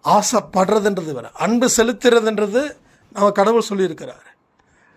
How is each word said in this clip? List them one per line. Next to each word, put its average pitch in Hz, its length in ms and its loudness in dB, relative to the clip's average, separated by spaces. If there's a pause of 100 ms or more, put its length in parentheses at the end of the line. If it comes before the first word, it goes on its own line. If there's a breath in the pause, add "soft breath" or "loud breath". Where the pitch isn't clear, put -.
ஆசைப்படுறதுன்றது 196 1080 0
வேற. 117 180 -12
அன்பு 233 460 0
செலுத்துறதுன்றது 226 1000 0 (360 soft breath)
நம்ம 202 180 2
கடவுள் 220 380 2
சொல்லியிருக்கிறாரு. 165 580 -6 (680 soft breath)